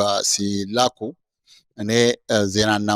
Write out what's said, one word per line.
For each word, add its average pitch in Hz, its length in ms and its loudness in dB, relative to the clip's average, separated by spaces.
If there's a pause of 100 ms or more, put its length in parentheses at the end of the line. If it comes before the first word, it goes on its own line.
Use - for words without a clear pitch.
(240)
ሲላኩ 101 760 -2 (800)
እኔ፣ 104 120 -6 (340)
እ፣ 113 120 0 (100)
ዜናና 104 500 0